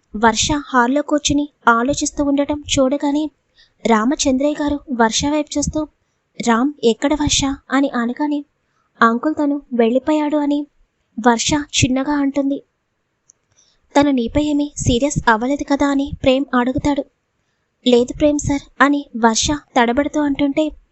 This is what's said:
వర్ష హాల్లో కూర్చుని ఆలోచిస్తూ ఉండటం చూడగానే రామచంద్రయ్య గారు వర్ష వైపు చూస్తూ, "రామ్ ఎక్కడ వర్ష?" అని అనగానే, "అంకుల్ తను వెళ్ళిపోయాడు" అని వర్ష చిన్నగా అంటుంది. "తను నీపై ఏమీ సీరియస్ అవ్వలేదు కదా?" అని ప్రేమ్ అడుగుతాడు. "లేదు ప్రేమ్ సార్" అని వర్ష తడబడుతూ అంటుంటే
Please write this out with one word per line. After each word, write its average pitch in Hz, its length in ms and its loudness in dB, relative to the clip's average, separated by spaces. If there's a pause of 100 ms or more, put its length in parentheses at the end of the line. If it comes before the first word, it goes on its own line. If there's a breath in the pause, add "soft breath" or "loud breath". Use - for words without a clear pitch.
(160)
వర్ష 220 360 2
హాల్లో 269 500 0
కూర్చుని 294 480 -2 (180)
ఆలోచిస్తూ 262 560 0
ఉండటం 285 400 0 (160)
చూడగానే 285 520 0 (540 soft breath)
రామచంద్రయ్య 262 760 0
గారు 285 180 -2 (120)
వర్ష 226 340 0
వైపు 294 320 -2
చూస్తూ, 302 300 -4 (600)
"రామ్ 240 260 2 (100)
ఎక్కడ 233 300 0
వర్ష?" 294 280 0 (300)
అని 269 180 2
అనగానే, 285 560 -4 (560)
"అంకుల్ 240 420 2
తను 285 180 -2 (120)
వెళ్ళిపోయాడు" 262 640 2
అని 294 300 -2 (600)
వర్ష 233 260 2
చిన్నగా 285 600 0
అంటుంది. 277 480 -2 (1300)
"తను 285 160 4
నీపై 262 320 0
ఏమీ 294 340 -2
సీరియస్ 254 520 0
అవ్వలేదు 247 340 0
కదా?" 285 240 0
అని 285 240 -2 (120)
ప్రేమ్ 269 220 2 (100)
అడుగుతాడు. 262 500 0 (800)
"లేదు 247 260 4
ప్రేమ్ 294 260 2
సార్" 285 220 -2 (200)
అని 285 240 2 (120)
వర్ష 226 340 2
తడబడుతూ 285 680 0
అంటుంటే 294 480 0 (220)